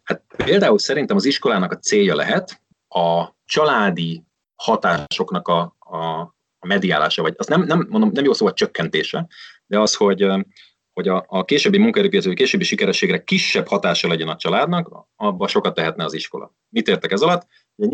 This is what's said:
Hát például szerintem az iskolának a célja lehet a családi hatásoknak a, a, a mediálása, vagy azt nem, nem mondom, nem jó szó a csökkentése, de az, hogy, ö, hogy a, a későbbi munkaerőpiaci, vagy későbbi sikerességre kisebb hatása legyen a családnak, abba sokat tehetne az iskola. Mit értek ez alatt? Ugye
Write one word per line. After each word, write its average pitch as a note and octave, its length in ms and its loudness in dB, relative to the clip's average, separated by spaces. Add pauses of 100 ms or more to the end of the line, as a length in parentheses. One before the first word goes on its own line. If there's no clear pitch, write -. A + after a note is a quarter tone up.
Hát - 200 -8 (120)
például G3 440 4
szerintem C3 360 -2
az G2 100 0
iskolának A2 460 0
a - 80 -8
célja G2 360 2
lehet C3 460 -2 (260)
a E2+ 400 0 (180)
családi G2 800 0 (320)
hatásoknak F2 920 -2
a, E2+ 320 0
a, F2 180 -14 (640)
a F2+ 80 -16
mediálása, F2 540 0
vagy D#2+ 160 -2
azt - 120 -6
nem, E3+ 140 2
nem E3 260 0
mondom, G#2+ 240 2
nem C3 100 0
jó C3+ 100 4
szó - 120 0
a F#2 80 2
csökkentése, E2 720 -4 (380)
de G2+ 140 0
az, G#2+ 160 2
hogy, G2 260 2
ö, G2 180 2 (540)
hogy F#2 140 -6
a, F#2 200 -2
a F#2+ 180 -2
későbbi A2 320 2
munkaerőpiaci, G2 500 2
vagy F2+ 100 -2
későbbi A#2 260 2
sikerességre F2+ 600 0
kisebb - 440 0
hatása F#2 400 0
legyen D#2+ 200 -2
a D#2 80 -6
családnak, E3+ 720 -2 (100)
abba G2 320 -2
sokat F#2+ 260 0
tehetne E2 300 -4
az D#2 100 -4
iskola. - 400 -12 (160)
Mit A2+ 180 -2
értek F#2 240 0
ez G2+ 100 0
alatt? F3 260 2 (280)
Ugye G#2 180 0